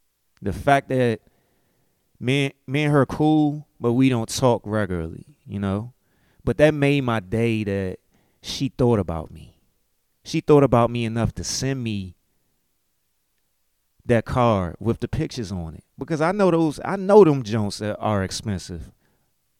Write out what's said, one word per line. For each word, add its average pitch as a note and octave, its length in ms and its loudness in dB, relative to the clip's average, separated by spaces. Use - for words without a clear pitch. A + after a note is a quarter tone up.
The F#3+ 100 -4
fact - 380 0
that B2 300 0
me, C#3 340 -2
me D3 200 -2
and D3 60 0
her C#3+ 140 4
cool, D3+ 640 0
but A#2 140 0
we C3 160 4
don't A#2 180 -2
talk A#2+ 380 0
regularly, F#2 600 -4
you G2 140 -10
know? G2+ 340 -4
But A#2+ 140 -2
that D3+ 160 6
made C#3+ 280 2
my A#2 180 -2
day A2 440 -2
that G2 340 -4
she - 280 -6
thought A#2+ 280 2
about E2 320 -4
me. - 300 -20
She - 180 -4
thought D3 220 6
about A#2 260 4
me A#2+ 160 -4
enough A2+ 300 -2
to F2+ 80 -8
send C3 400 -6
me G2+ 320 -6
that A#2 180 2
card G#2+ 540 0
with A2 200 -2
the A#2+ 80 -6
pictures B2 440 -6
on E2 240 -8
it. - 80 -20
Because C#3+ 220 -4
I E3 100 2
know G3 180 2
those, E3 340 0
I E3+ 120 -6
know G3+ 280 6
them C#3 200 4
joints G#2 340 -2
that G#2+ 200 -6
are G#2+ 260 -2
expensive. F#2 640 -8